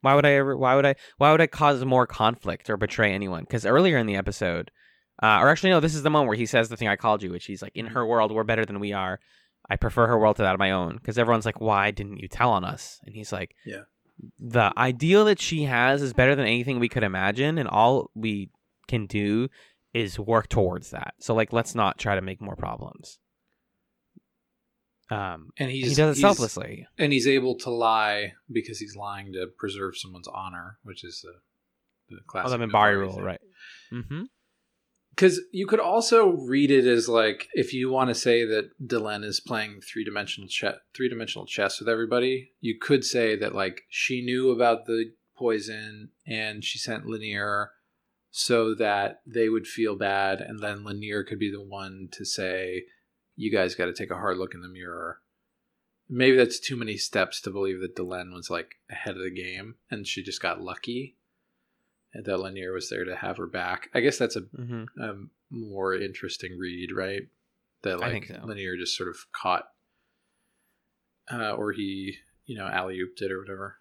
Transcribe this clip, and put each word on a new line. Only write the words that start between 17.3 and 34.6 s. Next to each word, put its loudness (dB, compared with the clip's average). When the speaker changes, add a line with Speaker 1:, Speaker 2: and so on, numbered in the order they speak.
Speaker 1:
and -2
all 4
we -4
can -2
do 2
is -2
work 2
towards 0
that. -12
So, -2
like, 2
let's 0
not 2
try 0
to 0
make -10
more -10
problems." -12
Um, -8
Speaker 2:
And -4
he's, -2
Speaker 1:
he 0
does 6
it 2
Speaker 2:
he's 0
Speaker 1:
selflessly. 0
Speaker 2:
and 2
he's 2
able 2
to -6
lie 0
because -4
he's -14
lying -12
to -6
preserve -8
someone's -14
honor, -12
which -18
is -16
the, -20
the -20
Speaker 1:
Oh, -20
Speaker 2:
classic -4
Speaker 1:
the -2
Minbari -6
Speaker 2:
Minbari 6
Speaker 1:
rule, -2
Speaker 2:
thing. -8
Speaker 1:
right. -6
Mm-hmm. -10